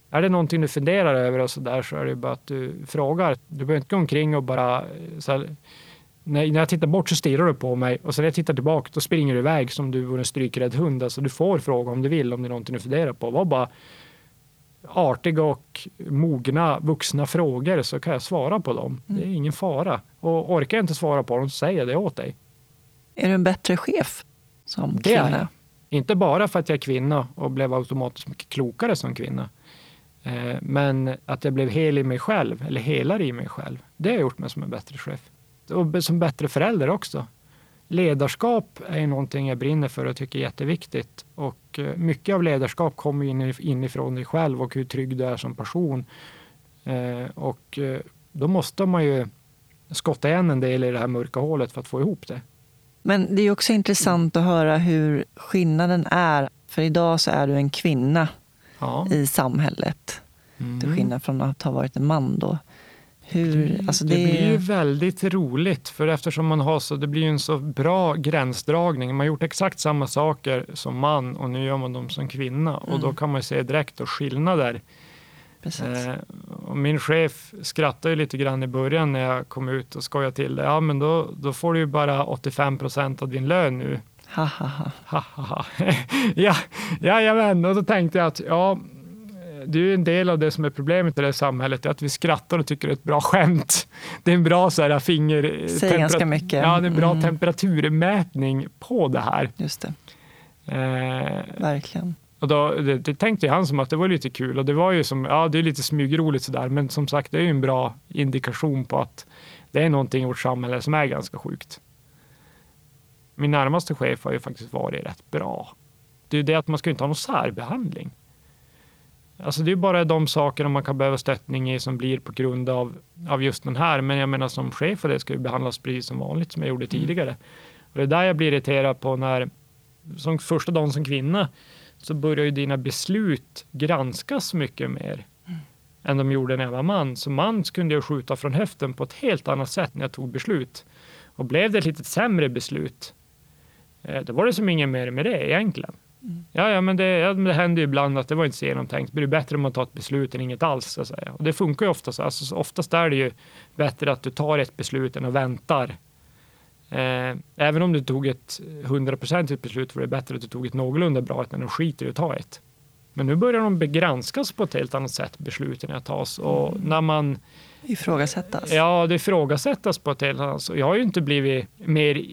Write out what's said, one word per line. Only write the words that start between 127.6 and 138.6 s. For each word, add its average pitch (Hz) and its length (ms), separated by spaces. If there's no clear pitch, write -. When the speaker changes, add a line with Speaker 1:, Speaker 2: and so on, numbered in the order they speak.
Speaker 1:
Och - 160
det 139 40
är 139 60
där 160 160
jag 185 120
blir 156 180
irriterad 135 460
på 131 160
när, 127 340
som 156 220
första - 320
dagen 156 220
som 147 120
kvinna, 143 440
så - 160
börjar 147 320
ju 147 60
dina 139 260
beslut 160 920
granskas 147 800
mycket 135 380
mer - 340
Speaker 2:
Mm. 175 140
Speaker 1:
än 139 140
de 135 140
gjorde 131 260
när 131 60
jag 123 80
var 127 120
man. 160 320
Så - 140
man 185 340
kunde 165 300
jag 147 100
skjuta 139 320
från 135 180
höften 143 400